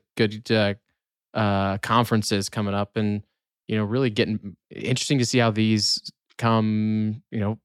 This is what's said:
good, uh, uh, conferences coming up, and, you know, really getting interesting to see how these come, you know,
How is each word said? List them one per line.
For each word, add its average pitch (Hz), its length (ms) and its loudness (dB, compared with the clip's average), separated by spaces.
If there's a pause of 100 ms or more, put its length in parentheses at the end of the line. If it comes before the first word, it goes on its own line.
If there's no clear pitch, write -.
(160)
good, 107 360 -2
uh, 104 220 2 (600)
uh, 98 460 0
conferences 110 720 2
coming 101 240 -4
up, 101 240 -4
and, 104 260 -2 (440)
you 110 100 -4
know, 107 60 0
really 127 260 0
getting 107 460 -2 (140)
interesting 127 500 -2
to 120 60 2
see 123 140 0
how 117 120 4
these 110 600 0 (260)
come, 110 960 0
you 117 80 -4
know, 107 260 -2